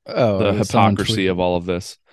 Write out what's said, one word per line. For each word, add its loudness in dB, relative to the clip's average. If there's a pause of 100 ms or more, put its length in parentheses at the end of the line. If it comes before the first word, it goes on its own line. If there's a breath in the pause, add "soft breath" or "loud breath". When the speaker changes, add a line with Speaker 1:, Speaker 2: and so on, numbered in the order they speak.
Speaker 1:
Oh, 0
Speaker 2:
the 0
Speaker 1:
it 0
was -2
someone 4
Speaker 2:
hypocrisy 0
Speaker 1:
tweeting. 2
Speaker 2:
of -2
all 0
of -4
this. -6 (160)